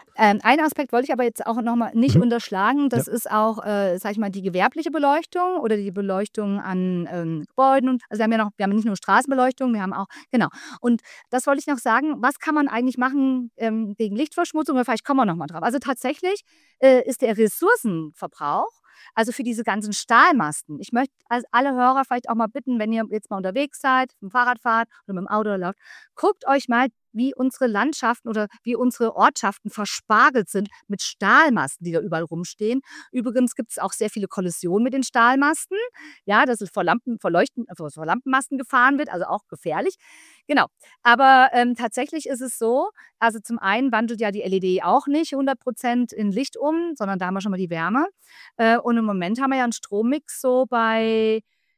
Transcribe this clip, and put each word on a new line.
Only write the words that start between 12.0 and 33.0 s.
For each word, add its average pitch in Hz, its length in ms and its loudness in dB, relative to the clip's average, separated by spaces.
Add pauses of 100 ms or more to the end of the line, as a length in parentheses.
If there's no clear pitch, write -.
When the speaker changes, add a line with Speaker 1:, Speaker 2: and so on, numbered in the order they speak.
Speaker 1:
was 269 180 0
kann 311 160 -2
man 285 140 2
eigentlich 247 300 -2
machen, 262 580 0
ähm, 220 380 -4
gegen 208 200 -4
Lichtverschmutzung? 302 640 -2
Oder 247 80 2
vielleicht 226 200 -4
kommen 269 160 2
wir 226 60 4
noch 165 100 -2
mal 151 100 -8
drauf. 165 160 -10
Also 240 160 0
tatsächlich, 285 640 -4 (380)
äh, 262 280 8
ist 254 140 -2
der 214 160 0
Ressourcenverbrauch, 196 1400 -2 (320)
also 226 180 0
für 277 100 -10
diese 226 220 -6
ganzen 208 280 -2
Stahlmasten. 226 880 2
Ich - 120 -10
möchte 254 220 0 (140)
also - 220 -2
alle 269 220 2
Hörer 254 320 2
vielleicht 247 240 -4
auch 233 60 -2
mal 226 120 0
bitten, 247 320 -4
wenn 214 140 -2
ihr 226 180 -2
jetzt 208 200 -6
mal 202 80 -6
unterwegs 190 420 -4
seid, 262 400 0
mit 190 100 -14
dem - 20 -20
Fahrrad 247 280 0
fahrt 226 280 0 (180)
oder 196 80 -8
mit 180 80 -6
dem 202 60 -10
Auto 214 220 0
lauft, 190 280 -4 (360)
guckt - 320 0
euch 277 220 2
mal, 240 200 2 (260)
wie 254 200 -2
unsere 262 320 0
Landschaften 233 640 -2
oder 208 160 -2 (160)
wie 233 120 -4
unsere 240 400 0
Ortschaften 214 540 0
verspargelt 220 800 2
sind 202 200 -4 (200)
mit 202 140 -6
Stahlmasten, 214 800 2
die 175 80 -4
da 165 80 2
überall 165 220 -4
rumstehen. 208 580 -4 (300)